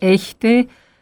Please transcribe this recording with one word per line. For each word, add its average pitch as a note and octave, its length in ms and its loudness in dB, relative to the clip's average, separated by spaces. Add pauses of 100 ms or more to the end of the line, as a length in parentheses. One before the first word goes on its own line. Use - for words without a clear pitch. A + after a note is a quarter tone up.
echte A3 640 0 (340)